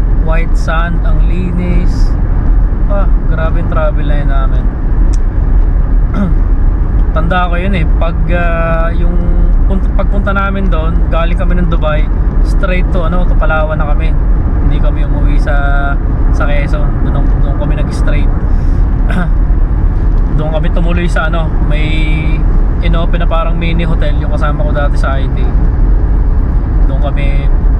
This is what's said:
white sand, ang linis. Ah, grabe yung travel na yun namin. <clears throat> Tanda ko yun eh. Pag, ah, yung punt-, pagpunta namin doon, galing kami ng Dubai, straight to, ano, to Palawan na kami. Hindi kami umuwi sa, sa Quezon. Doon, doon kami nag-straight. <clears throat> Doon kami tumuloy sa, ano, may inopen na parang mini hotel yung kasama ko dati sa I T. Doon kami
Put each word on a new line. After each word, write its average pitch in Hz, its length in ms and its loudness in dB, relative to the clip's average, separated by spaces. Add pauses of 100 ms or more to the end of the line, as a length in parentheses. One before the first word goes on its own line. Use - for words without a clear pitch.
(280)
white 165 320 0
sand, 165 480 -2
ang 160 160 2
linis. 175 880 0 (800)
Ah, - 160 2 (240)
grabe 165 320 0
yung - 80 -2
travel 151 320 0
na 147 160 0
yun 143 80 0
namin. 135 380 0 (1500)
<clears throat> - 1000 0
Tanda 180 320 0
ko 175 120 -2
yun 196 160 -2
eh. 160 100 0 (140)
Pag, 165 180 0 (180)
ah, 165 600 0
yung 170 200 0 (520)
punt-, - 280 0
pagpunta - 360 0
namin 196 400 -2
doon, 190 400 0
galing - 260 0
kami - 220 0
ng 170 120 0
Dubai, - 360 0 (400)
straight - 440 0
to, - 120 -2
ano, 175 240 0
to - 80 2
Palawan 156 440 0
na 156 80 -2
kami. 147 240 0 (540)
Hindi 143 160 2
kami - 240 0
umuwi - 340 0
sa, 147 160 0 (800)
sa - 140 0
Quezon. - 600 0
Doon, - 180 0 (180)
doon - 160 0
kami 147 200 0
nag-straight. - 520 0 (800)
<clears throat> 190 80 0 (1160)
Doon - 160 -2
kami - 240 -2
tumuloy 170 320 0
sa, 160 240 -2
ano, 160 160 -2 (240)
may 147 160 0 (960)
inopen 170 400 0
na 165 60 0
parang 165 260 0
mini 170 320 -2
hotel 151 320 0
yung 147 160 -2
kasama 147 320 -2
ko - 80 -2
dati 143 240 0
sa 135 160 0
I 139 160 -2
T. - 60 -4 (1500)
Doon - 80 -2
kami 139 480 0 (320)